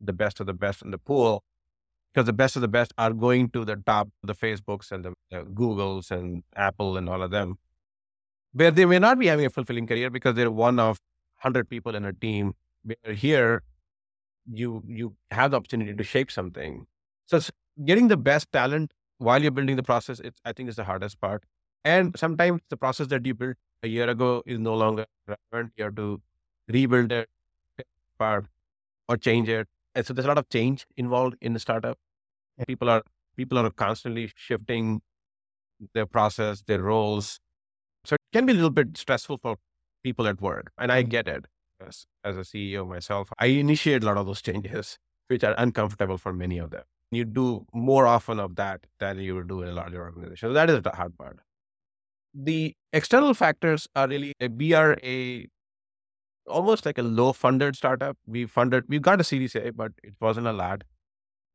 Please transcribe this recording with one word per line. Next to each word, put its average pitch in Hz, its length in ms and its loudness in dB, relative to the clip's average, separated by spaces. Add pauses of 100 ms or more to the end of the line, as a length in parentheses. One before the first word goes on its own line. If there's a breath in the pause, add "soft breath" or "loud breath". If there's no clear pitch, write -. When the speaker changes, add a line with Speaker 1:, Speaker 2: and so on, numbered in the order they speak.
Speaker 1:
the 101 120 -4
best 101 260 -2
of 101 80 -8
the 98 60 -4
best 98 280 -4
in - 80 -14
the 95 80 -8
pool 117 460 2 (720)
'cause 131 100 4
the 117 80 0
best 131 220 2
of 127 80 -2
the 117 40 2
best 117 300 0
are 113 160 2
going 123 380 2
to 113 140 -4
the 104 100 -4
top, 104 340 0 (140)
the 101 100 -4
Facebooks 104 580 -6
and 92 140 -10
the, 90 80 -12 (160)
the 90 140 -10
Googles 98 680 -2
and 90 340 -6 (120)
Apple 98 420 -2
and 92 100 -4
all 92 140 -4
of 92 80 -6
them, 95 280 -4 (960)
where 160 180 6
they 180 140 8
may 180 140 6
not 240 200 6
be 170 80 4
having 151 180 4
a 127 40 2
fulfilling 117 360 -4
career 117 240 -2
because 123 240 0
they're 117 160 2
one 117 300 4
of 110 180 4 (380)
hundred 127 340 -2
people 117 240 -8
in 104 120 -4
a 98 80 -4
team. 101 400 -4 (300)
Where 110 300 -10
here, 117 500 2 (840)
you, 113 380 -8
you 113 300 -12 (160)
have 127 200 0
the 135 60 2
opportunity 107 360 -4
to 104 100 -4
shape - 280 -2
something. 85 540 -10 (400)
So 170 120 2
s-, 151 140 -2 (320)
getting 208 260 6
the 202 80 4
best 139 340 2
talent 147 420 0 (240)
while 123 240 4
you're 151 100 2
building 135 240 0
the 127 80 -2
process, 120 360 -2
it's, 123 260 -16
I 120 80 -8
think, 127 160 -12
is 110 60 -10
the 110 80 -8
hardest 95 360 -6
part. 104 240 -4 (400)
And 180 340 2
sometimes 170 520 0
the 135 80 -8
process 131 300 -4
that 131 180 -2
you 131 80 -2
built 123 240 -8 (260)
a 117 40 -4
year 117 200 -2
ago 123 380 0
is 123 140 -6
no 110 160 -2
longer 110 300 0 (220)
relevant. 113 480 -10
You 107 100 -6
have 104 100 -8
to 104 260 -6 (460)
rebuild 123 440 2
it, 117 160 -2 (920)
part 107 260 0 (640)
or 120 80 0
change 117 320 2
it. 110 180 -2 (280)
And 123 100 -2
so 131 80 -8
there's 127 120 -4
a - 20 -2
lot 147 100 4
of 143 120 -2
change 127 360 0 (100)
involved 123 460 -2
in 117 120 -4
the 113 60 -4
startup. 117 380 -4 (600)
Speaker 2:
Yeah. 127 80 -8
Speaker 1:
People 120 240 -2
are, 113 140 4 (320)
people 127 220 -4
are 113 140 2
constantly 113 640 -4
shifting 110 680 -4 (920)
their 110 120 -2
process, 107 560 0
their 101 200 0
roles. 104 580 -2 (680)
So 151 100 -2
it - 60 0 (100)
can 240 140 2
be 262 60 4
a 233 40 6
little 165 140 6
bit 139 260 0
stressful 131 460 -4
for 113 160 -6 (460)
people 120 240 -2
at 98 120 -2
work. 98 380 -6
And 123 140 0
I 127 120 4
Speaker 2:
Mm. 117 60 -2
Speaker 1:
get 117 180 -2
it 71 180 -8 (400)
as, - 200 -20 (180)
as 101 140 -6
a 92 80 -10
C 101 260 -8
E 98 60 -6
O 95 80 -6
myself. 92 520 -6
I 120 100 2
initiate 143 560 4
a - 20 2
lot 104 120 2
of 101 80 -2
those 101 160 -10
changes, 101 560 -8 (300)
which 123 160 -2
are 107 140 4
uncomfortable 104 600 -2
for 92 160 -8
many 90 240 -6
of 82 140 -10
them. - 120 -14 (280)
You 117 140 -2
do 120 480 -2
more 127 340 6
often 117 320 2
of 92 160 -6
that 98 300 -6 (140)
than 98 200 -6
you 95 160 -6
would 90 120 -8
do 92 140 -8
in 87 80 -8
a 87 40 -10
larger 87 280 -10
organization. 87 480 -10
So 127 40 -2
that 156 160 4
is 135 120 4
the - 100 -2
hard 87 260 -8
part. 67 220 -18 (920)
The 156 420 -4 (160)
external 254 420 4
factors 160 640 0
are 135 120 2
really, 143 340 -6
uh, 127 120 -4
we 151 200 0
are 156 300 6
a, 127 440 -8 (1000)
almost 196 380 0
like 151 120 -4
a 123 60 -2
low 120 300 4
funded 131 420 2
startup. 135 500 -2
We 117 200 -6
funded, 123 420 2
we 147 120 -2
got 180 220 4
a - 20 4
Series 131 320 -2
A, 113 160 -4
but 113 220 -8 (100)
it 104 160 -20
wasn't 113 280 0
a 113 60 -2
lot. 95 300 -4 (720)